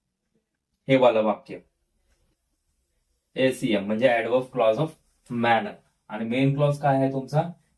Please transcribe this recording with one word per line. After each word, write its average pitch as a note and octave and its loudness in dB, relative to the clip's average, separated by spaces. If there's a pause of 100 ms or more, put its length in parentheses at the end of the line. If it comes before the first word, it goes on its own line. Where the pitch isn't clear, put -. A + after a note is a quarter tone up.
(880)
हे C3+ 4
वालं A#2 4
वाक्य G2 -4 (1800)
एसीएम B2+ 0
म्हणजे A2 0
adverb A#2+ 0 (140)
clause A2+ 2
of D#3+ 0 (460)
manner. A2+ 0 (340)
आणि G#2+ -8
मेन C3+ 0
क्लॉज C#3+ 0
काय C#3 0
आहे C3+ 0
तुमचा? D3 -4 (360)